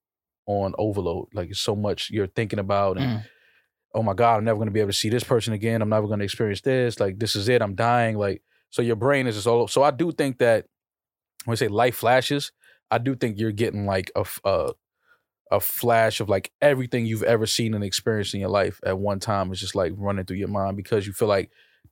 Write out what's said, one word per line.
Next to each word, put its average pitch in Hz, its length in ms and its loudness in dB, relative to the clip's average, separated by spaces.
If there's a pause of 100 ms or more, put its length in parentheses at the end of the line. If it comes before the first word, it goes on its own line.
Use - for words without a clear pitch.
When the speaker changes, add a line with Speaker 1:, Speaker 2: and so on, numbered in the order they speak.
(460)
Speaker 1:
on 98 300 -2
overload. 98 560 -2
Like, 90 180 -6
it's 101 100 -8
so 107 160 -2
much 101 340 -4
you're 107 160 -2
thinking 107 320 -4
about 98 400 0
and, 123 220 -2
Speaker 2:
Mm. 110 60 -12 (680)
Speaker 1:
"Oh 113 80 0
my 104 120 0
God, 117 240 4
I'm 104 60 -2
never 113 140 2
gonna 107 140 -2
be 107 80 2
able 101 100 0
to 98 60 -2
see - 120 -2
this 117 140 0
person 117 300 0
again. 113 300 0
I'm 107 60 0
never 107 200 0
gonna 101 160 -2
experience 101 380 -4
this. 127 360 0
Like, 98 220 0
this 107 160 -2
is 101 120 0
it. 123 140 4
I'm 98 140 -2
dying." 117 420 2
Like, 101 240 -2 (280)
so - 120 0
your 117 140 2
brain 131 320 2
is 107 80 -2
just 101 100 -4
all, 117 220 4
so 135 160 4
I 147 80 6
do 160 180 -2
think 139 280 -2
that 117 280 4 (800)
when 117 80 -2
we 113 40 0
say 117 120 0
life 113 280 2
flashes, 131 540 2 (400)
I 120 80 2
do 131 160 -2
think 113 240 -2
you're 113 140 0
getting, 104 340 -2
like, 95 300 -2
a 98 40 0
f-, - 240 -8
a, 92 280 0 (800)
a 98 100 2
flash 113 600 2
of, 104 80 -4
like, 95 320 -2
everything 131 460 2
you've 110 180 -2
ever 113 220 2
seen 110 280 -2
and 101 100 -2
experienced 107 500 -2
in 101 60 -4
your 95 100 -4
life 98 340 0
at 95 140 0
one 98 220 -2
time 98 320 -2
is 92 80 -8
just, 104 140 -8
like, 90 220 0
running 98 280 -4
through 92 140 -8
your 98 100 -4
mind 98 280 -4
because 101 300 -2
you 101 60 -10
feel 107 160 0
like, 98 220 0 (420)